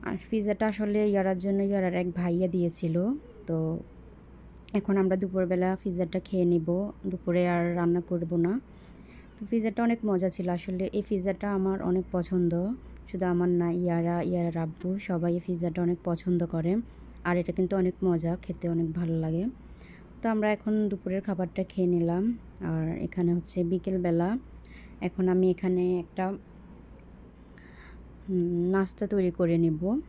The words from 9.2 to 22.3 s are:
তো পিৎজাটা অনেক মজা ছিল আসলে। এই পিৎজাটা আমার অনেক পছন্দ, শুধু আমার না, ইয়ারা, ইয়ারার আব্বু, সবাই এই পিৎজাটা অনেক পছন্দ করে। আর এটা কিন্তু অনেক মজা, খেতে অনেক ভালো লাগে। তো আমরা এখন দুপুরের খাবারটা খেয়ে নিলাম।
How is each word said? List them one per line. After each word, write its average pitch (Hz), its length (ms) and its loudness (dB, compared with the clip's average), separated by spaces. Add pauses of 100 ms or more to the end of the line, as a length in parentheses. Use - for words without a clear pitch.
তো - 140 -14
পিৎজাটা 226 380 0
অনেক 233 120 2 (100)
মজা 185 260 2
ছিল 180 120 -2 (100)
আসলে। 185 260 -4 (140)
এই 208 100 0
পিৎজাটা 190 400 -2 (100)
আমার 190 200 2 (120)
অনেক 180 160 2 (100)
পছন্দ, 175 380 2 (560)
শুধু 185 240 -2
আমার 175 160 4 (120)
না, 170 60 2 (140)
ইয়ারা, 170 360 2 (120)
ইয়ারার 170 360 0
আব্বু, 165 240 -6 (180)
সবাই 175 300 0
এই 175 80 -4
পিৎজাটা 170 400 -2
অনেক 170 140 2 (100)
পছন্দ 175 300 2 (140)
করে। 165 180 2 (560)
আর 175 140 2
এটা 170 160 -4
কিন্তু 185 240 2
অনেক 180 140 2 (120)
মজা, 165 240 2 (120)
খেতে - 220 -8 (100)
অনেক 165 120 2 (120)
ভালো 165 240 0
লাগে। 160 200 0 (760)
তো - 140 -6
আমরা 214 220 2
এখন 208 180 -2 (160)
দুপুরের 190 380 -4
খাবারটা 185 440 -2
খেয়ে 180 240 2
নিলাম। 170 280 2 (480)